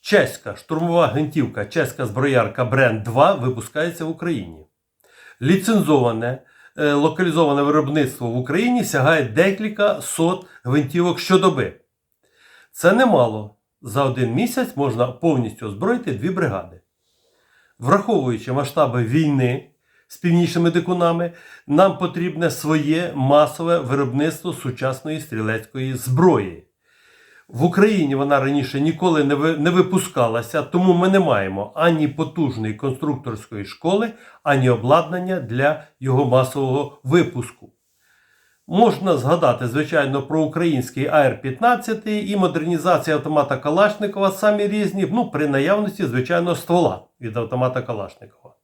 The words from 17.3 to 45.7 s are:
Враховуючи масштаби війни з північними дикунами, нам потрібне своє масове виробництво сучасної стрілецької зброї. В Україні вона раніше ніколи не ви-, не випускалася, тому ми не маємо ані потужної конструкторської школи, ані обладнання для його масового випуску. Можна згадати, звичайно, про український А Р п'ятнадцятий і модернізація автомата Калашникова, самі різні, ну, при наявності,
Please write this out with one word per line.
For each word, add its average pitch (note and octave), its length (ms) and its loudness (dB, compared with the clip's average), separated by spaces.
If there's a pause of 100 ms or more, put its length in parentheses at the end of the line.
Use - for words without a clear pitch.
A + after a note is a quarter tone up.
Враховуючи C3 760 0
масштаби C3 520 0
війни C3 680 0 (380)
з - 80 -20
північними E3+ 540 2
дикунами, E3+ 640 0 (340)
нам E3+ 320 4
потрібне E3+ 520 -2
своє D#3 640 -2
масове D3+ 640 4
виробництво C#3+ 760 -2
сучасної C3 680 -6
стрілецької A2+ 720 -6
зброї. B2+ 760 0 (800)
В B2 160 -2
Україні F3 500 2
вона C#3 260 2
раніше C3+ 400 -2
ніколи D#3+ 440 2
не C#3+ 100 2
ви-, D#3 220 0
не D3+ 140 2
випускалася, B2 920 0
тому F3+ 320 2
ми F3+ 140 2
не F#3+ 120 4
маємо G2+ 540 0
ані D#3 340 2
потужної C3 640 -4
конструкторської B2 880 -6
школи, G3+ 480 -2 (300)
ані C3 280 4
обладнання E3 680 0
для C3 440 -2 (160)
його C3 240 2
масового C3 800 0
випуску. C3 680 -2 (960)
Можна F#3 500 2
згадати, B2+ 520 0
звичайно, C#3+ 540 -2
про D#3+ 200 -2
український D3+ 640 -2
А D3+ 180 4
Р B2+ 160 0
п'ятнадцятий G#3+ 920 -2
і G3+ 60 -2
модернізація E3 800 0
автомата D3 400 0
Калашникова, G3 760 0
самі G#3 380 0
різні, G3 440 -2
ну, A#3 180 -2
при C#3+ 180 -2
наявності, F#3 580 0